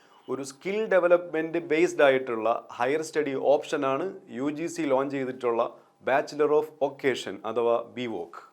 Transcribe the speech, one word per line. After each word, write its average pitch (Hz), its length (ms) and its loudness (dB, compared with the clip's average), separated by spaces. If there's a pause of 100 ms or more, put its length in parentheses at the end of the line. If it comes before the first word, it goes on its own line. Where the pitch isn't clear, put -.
(300)
ഒരു 127 140 -6
സ്കിൽ 196 420 -4
ഡെവലപ്മെന്റ് 175 720 2
ബേസ്ഡ് 160 460 2
ആയിട്ടുള്ള 123 680 2
ഹയർ 139 300 -2
സ്റ്റഡി 147 320 -4
ഓപ്ഷനാണ് 143 880 0 (100)
യു 123 200 -4
ജി 151 160 -6
സി 165 160 -6
ലോഞ്ച് 135 340 0
ചെയ്തിട്ടുള്ള 127 640 -2 (320)
Bachelor 147 400 2
of 151 160 4
Vocation 131 800 -2
അഥവാ 117 360 2
ബി 120 240 -10
വോക്ക്. 98 360 -10 (120)